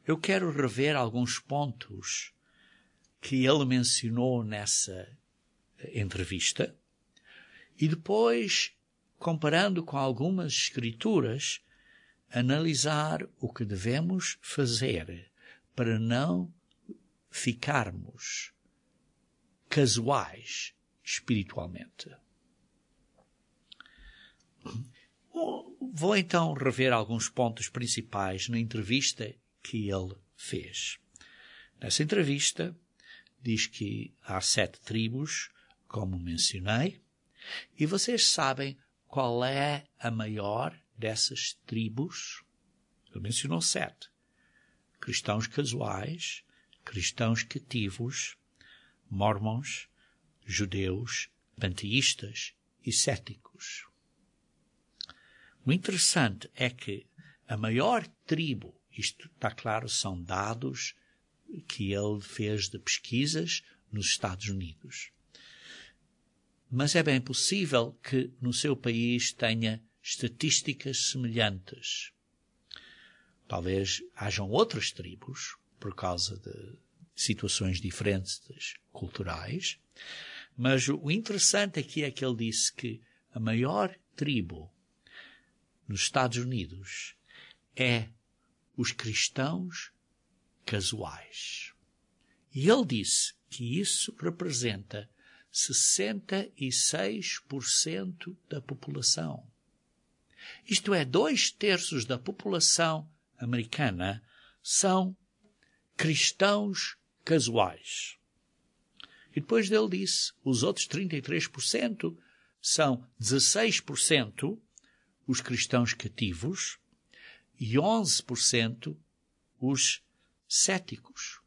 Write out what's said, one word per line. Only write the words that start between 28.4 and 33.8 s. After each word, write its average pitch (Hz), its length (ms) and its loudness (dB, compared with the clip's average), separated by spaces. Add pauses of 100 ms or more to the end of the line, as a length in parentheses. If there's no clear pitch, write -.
na 117 100 0
entrevista 113 760 -2 (280)
que 107 260 -4
ele 95 260 -2 (200)
fez. - 640 -8 (800)
Nessa 117 220 0
entrevista, 165 760 0 (640)
diz 113 260 0
que 107 460 -8 (100)